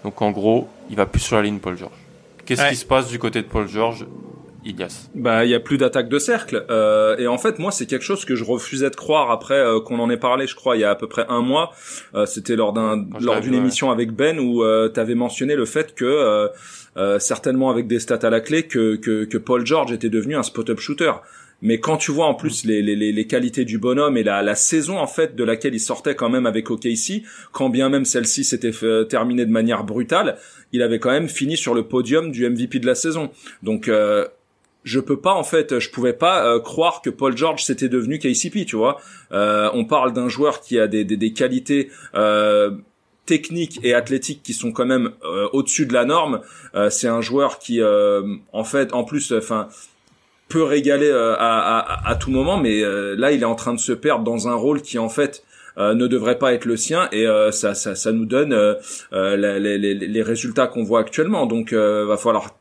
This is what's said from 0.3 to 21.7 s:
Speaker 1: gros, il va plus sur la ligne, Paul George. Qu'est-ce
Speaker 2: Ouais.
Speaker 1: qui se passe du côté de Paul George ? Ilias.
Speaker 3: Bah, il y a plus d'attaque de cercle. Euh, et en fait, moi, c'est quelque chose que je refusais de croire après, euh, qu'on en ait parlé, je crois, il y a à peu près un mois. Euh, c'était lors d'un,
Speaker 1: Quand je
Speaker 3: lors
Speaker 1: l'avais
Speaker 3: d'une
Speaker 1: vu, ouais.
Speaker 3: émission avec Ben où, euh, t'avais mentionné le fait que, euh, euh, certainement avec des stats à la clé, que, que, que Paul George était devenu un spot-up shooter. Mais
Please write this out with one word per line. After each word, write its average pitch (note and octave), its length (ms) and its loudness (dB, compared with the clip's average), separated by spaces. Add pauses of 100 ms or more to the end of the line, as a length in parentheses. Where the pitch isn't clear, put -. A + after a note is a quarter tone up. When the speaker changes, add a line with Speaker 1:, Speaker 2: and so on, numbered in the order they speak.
Speaker 1:
gros, A2 380 0 (200)
il G#2+ 60 -12
va G2 100 2
plus - 140 -2
sur - 160 -2
la G#2 80 4
ligne, G#2 160 -2
Paul F2+ 180 -8
George. F2+ 160 -14 (540)
Qu'est-ce B2+ 160 0
Speaker 2:
Ouais. C#3+ 60 4
Speaker 1:
qui C3+ 80 -2
se - 80 -10
passe C3 220 2
du A#2+ 120 -8
côté A2 240 -2
de - 40 -10
Paul G#2+ 200 -2
George ? A2 380 -2 (600)
Ilias. F#2 500 -10
Speaker 3:
Bah, A#2 280 2
il A#2+ 80 4
y A#2+ 40 6
a A#2 40 2
plus C#3 180 -2
d'attaque B2+ 320 0
de C#3+ 100 0
cercle. A3 500 -2
Euh, G#2+ 480 4
et A#2+ 100 -2
en B2 100 0
fait, A3 220 -2
moi, F#3+ 120 -4
c'est B2+ 140 -6
quelque B2+ 200 -4
chose G3 200 -4
que C3 100 -2
je A2+ 80 -4
refusais C3 460 -2
de - 60 -6
croire D3+ 360 2
après, A2+ 240 0
euh, A#2 240 4
qu'on A#2 200 -4
en A#2 100 0
ait A#2+ 80 0
parlé, B2+ 300 2
je - 80 -10
crois, A#2+ 220 0
il A2 40 2
y - 20 4
a G#2 80 4
à G2+ 40 4
peu A2 120 -8
près A#2 220 -2
un A#2+ 120 2
mois. C3 320 0 (420)
Euh, G#2 100 2
c'était A2 300 -4
lors G#2+ 180 2
d'un, G#2+ 380 0
Speaker 1:
Quand G#2+ 80 -10
je A#2+ 60 -2
Speaker 3:
lors A2+ 100 2
Speaker 1:
l'avais A2+ 100 -2
Speaker 3:
d'une B2+ 80 0
Speaker 1:
vu, B2+ 40 2
ouais. B2 60 2
Speaker 3:
émission B2+ 280 0
avec A2+ 200 0
Ben D3+ 280 0
où, A#2+ 240 2
euh, A2 260 4
t'avais A2+ 260 -2
mentionné B2 400 -2
le A#2+ 100 0
fait D#3 300 -4
que, B2 100 -2
euh, A2 420 4 (500)
euh, G2+ 220 2
certainement C3 500 0
avec A#2+ 180 0
des A#2 120 0
stats A2+ 240 -2
à A2+ 60 4
la A2+ 100 4
clé, D#3 280 -2
que, A2 280 2
que, A2 300 -2
que A2 120 -4
Paul A#2+ 280 0
George C3+ 260 2
était A2+ 180 -4
devenu A2 260 -2
un B2+ 80 -2
spot-up A2+ 360 -4
shooter. D3 320 0 (520)
Mais A2+ 160 2